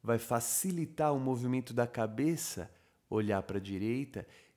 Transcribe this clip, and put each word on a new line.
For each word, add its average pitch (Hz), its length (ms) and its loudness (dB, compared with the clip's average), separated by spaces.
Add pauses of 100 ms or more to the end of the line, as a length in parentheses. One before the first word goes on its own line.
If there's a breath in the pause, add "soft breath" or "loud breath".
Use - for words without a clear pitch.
Vai 117 160 2
facilitar 151 960 0
o 135 60 2
movimento 127 540 0
da 120 120 4
cabeça 117 880 -2 (360 soft breath)
olhar 104 340 2
pra 98 160 -4
direita 107 640 -4 (320 loud breath)